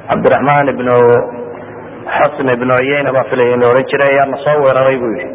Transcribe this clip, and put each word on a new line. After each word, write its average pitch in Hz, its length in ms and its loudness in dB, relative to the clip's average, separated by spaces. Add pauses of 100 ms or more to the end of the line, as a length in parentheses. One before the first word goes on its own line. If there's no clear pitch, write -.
Cabdiraxmaan 131 640 0
ibnu 123 280 -2 (1120)
Xusn 143 400 -2
ibnu 123 260 0
Uyayna 135 380 0
baa 131 140 0
filaya 123 280 0
in 123 80 0
la 120 60 4
odhan 127 180 2
jiray, 139 240 0
ayaa 139 180 2
na 131 100 -6
soo 147 200 0
weeraray, 131 400 2
buu 120 140 -4
yidhi. 92 240 -8